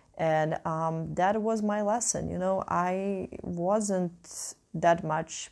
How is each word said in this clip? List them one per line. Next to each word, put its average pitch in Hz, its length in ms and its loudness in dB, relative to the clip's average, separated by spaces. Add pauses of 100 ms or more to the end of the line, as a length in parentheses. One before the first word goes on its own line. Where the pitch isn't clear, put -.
(180)
And, 156 480 2
um, 160 480 -2
that 190 260 2
was 220 220 0
my 208 220 0
lesson, 202 480 0
you 175 80 -4
know, 190 280 0
I 185 640 -2 (140)
wasn't 180 1120 -2 (200)
that 165 280 4
much 156 480 -4